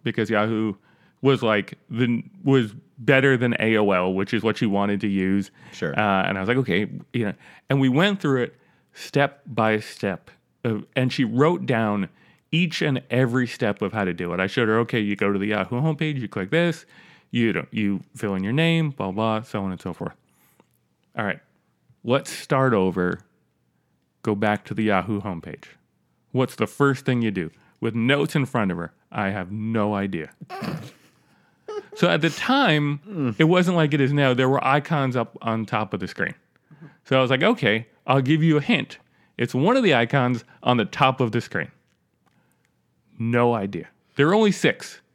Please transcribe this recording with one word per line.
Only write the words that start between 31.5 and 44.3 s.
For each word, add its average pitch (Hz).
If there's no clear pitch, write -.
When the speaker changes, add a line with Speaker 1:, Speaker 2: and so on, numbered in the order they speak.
Speaker 1:
So 175
at 170
the 160
time, 151
Speaker 2:
Mm. 143
Speaker 1:
it 160
wasn't 180
like 151
it 147
is 139
now. 139
There 127
were 135
icons 139
up 120
on 113
top 107
of 95
the 92
screen. -
So 131
I 131
was 127
like, 131
"Okay, 120
I'll 135
give 151
you 156
a -
hint. 143
It's 120
one 170
of 269
the 180
icons 123
on 123
the 110
top 131
of 117
the 117
screen." 85
No 120
idea. 98
There 143
are 185